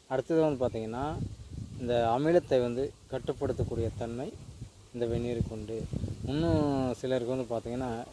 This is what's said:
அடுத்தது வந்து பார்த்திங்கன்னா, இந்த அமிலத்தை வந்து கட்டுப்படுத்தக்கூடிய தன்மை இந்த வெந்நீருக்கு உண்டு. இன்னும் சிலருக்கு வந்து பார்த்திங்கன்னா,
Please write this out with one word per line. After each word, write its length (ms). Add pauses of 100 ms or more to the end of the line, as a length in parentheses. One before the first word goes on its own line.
அடுத்தது 340
வந்து 240
பார்த்திங்கன்னா, 500 (640)
இந்த 380
அமிலத்தை 440
வந்து 300 (200)
கட்டுப்படுத்தக்கூடிய 840
தன்மை 360 (600)
இந்த 120
வெந்நீருக்கு 460
உண்டு. 320 (420)
இன்னும் 680
சிலருக்கு 420
வந்து 200
பார்த்திங்கன்னா, 580